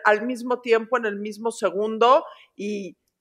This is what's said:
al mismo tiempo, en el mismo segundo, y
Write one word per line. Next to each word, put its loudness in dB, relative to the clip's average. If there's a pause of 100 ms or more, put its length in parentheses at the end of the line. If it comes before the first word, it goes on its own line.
al 4
mismo -4
tiempo, 2
en -4
el -4
mismo -6
segundo, 2 (320)
y -8 (240)